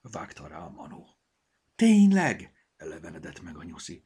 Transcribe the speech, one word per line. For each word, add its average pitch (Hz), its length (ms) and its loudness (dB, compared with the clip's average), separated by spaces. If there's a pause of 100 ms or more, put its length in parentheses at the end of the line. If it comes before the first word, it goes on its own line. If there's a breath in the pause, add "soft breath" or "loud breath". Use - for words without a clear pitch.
vágta - 460 -16
rá - 120 -18
a - 120 -16
manó. - 360 -20 (680)
Tényleg?, 196 760 4 (240)
elevenedett 82 640 -18
meg 85 160 -18
a - 60 -20
nyuszi. 82 440 -18